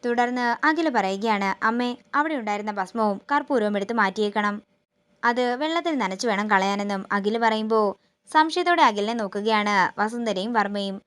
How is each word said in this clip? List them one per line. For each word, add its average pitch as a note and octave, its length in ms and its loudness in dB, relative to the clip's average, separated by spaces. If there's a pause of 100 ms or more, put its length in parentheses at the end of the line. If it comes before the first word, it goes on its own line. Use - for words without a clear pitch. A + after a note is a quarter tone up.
തുടർന്ന് A#3+ 600 0
അഖിൽ D#4+ 240 2
പറയുകയാണ്, G3 760 0
"അമ്മേ, A#3+ 300 0 (200)
അവിടെ D4+ 180 0
ഉണ്ടായിരുന്ന G#3+ 380 -4
ഭസ്മവും G3+ 500 -2 (100)
കർപ്പൂരവും B3+ 440 0
എടുത്ത് G3+ 180 -2
മാറ്റിയേക്കണം. G#3 680 0 (640)
അത് A#3+ 320 0
വെള്ളത്തിൽ D#4+ 420 -2
നനച്ചു G3 300 -4
വേണം G#3 220 -2
കളയാനെന്നും" G3+ 600 0
അഖിൽ G3+ 260 -2
പറയുമ്പോ, A3 600 2 (340)
സംശയത്തോടെ E4+ 500 2
അഖിലിനെ G#3+ 320 2
നോക്കുകയാണ് G#3 880 0
വസുന്ധരയും A3 520 -2
വർമ്മയും. G3+ 540 -2